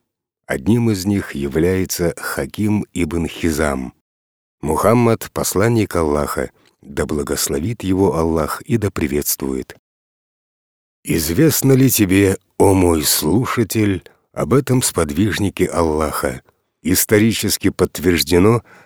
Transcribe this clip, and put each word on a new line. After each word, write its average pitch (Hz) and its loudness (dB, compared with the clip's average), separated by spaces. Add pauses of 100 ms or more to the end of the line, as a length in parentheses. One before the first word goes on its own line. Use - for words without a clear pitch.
(460)
Одним 110 0
из 92 -4
них 98 -2
является 82 -2
Хаким - -4
ибн 85 -2
Хизам. 71 -4 (680)
Мухаммад — 107 2
посланник 107 0
Аллаха, 73 -2 (280)
да 71 -6
благословит 73 -4
его 95 2
Аллах 82 -2
и 131 -2
да 98 -2
приветствует. 67 -4 (1300)
Известно 92 2
ли 131 4
тебе, 98 2 (180)
о 98 4
мой 87 4
слушатель, 101 -2 (280)
об 76 -2
этом 127 2
сподвижнике 90 0
Аллаха? 76 -2 (420)
Исторически 104 2
подтверждено, 87 2 (240)